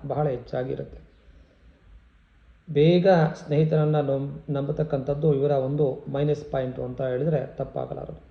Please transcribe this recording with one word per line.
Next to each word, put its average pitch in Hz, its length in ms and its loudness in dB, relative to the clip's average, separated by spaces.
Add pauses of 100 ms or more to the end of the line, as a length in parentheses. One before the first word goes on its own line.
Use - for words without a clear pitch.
ಬಹಳ 139 220 -2
ಹೆಚ್ಚಾಗಿರುತ್ತೆ. 131 720 -6 (1700)
ಬೇಗ 165 380 6 (280)
ಸ್ನೇಹಿತರನ್ನ 151 680 2
ನಂಬ-, 139 380 -2 (120)
ನಂಬತಕ್ಕಂಥದ್ದು 143 840 -2
ಇವರ 143 260 2
ಒಂದು 143 260 0 (220)
ಮೈನಸ್ 143 380 0
ಪಾಯಿಂಟು 127 380 -4
ಅಂತ 127 220 -8
ಹೇಳಿದ್ರೆ 135 340 0 (160)
ತಪ್ಪಾಗಲಾರದು. - 760 -8